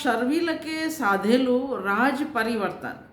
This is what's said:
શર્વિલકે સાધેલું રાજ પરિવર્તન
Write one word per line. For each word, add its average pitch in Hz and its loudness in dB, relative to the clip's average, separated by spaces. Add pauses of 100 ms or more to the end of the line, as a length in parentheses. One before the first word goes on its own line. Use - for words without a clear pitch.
શર્વિલકે 320 0
સાધેલું 247 2
રાજ 254 2 (100)
પરિવર્તન 220 -2 (200)